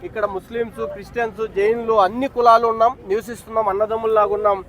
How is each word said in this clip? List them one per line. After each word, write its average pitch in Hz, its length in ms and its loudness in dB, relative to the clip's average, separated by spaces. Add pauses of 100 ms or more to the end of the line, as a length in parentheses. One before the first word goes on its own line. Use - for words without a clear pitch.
ఇక్కడ 202 220 -6
ముస్లిమ్స్, 220 600 -8
క్రిస్టియన్స్, 214 680 -8
జైనులు, 226 380 0
అన్ని 220 340 2
కులాలు 233 400 4
ఉన్నాం, 226 300 2 (100)
నివసిస్తున్నాం, 220 640 -4
అన్నదమ్ముల్లాగా 214 640 0
ఉన్నాం. 208 360 0